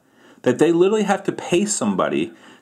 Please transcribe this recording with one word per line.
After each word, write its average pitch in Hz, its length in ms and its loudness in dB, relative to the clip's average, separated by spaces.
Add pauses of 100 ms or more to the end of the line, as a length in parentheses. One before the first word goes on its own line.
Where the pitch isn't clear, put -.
(440)
that 123 160 0
they 156 120 4
literally 196 320 2
have 190 200 -2
to - 80 -4
pay - 340 -2
somebody 82 680 -2 (280)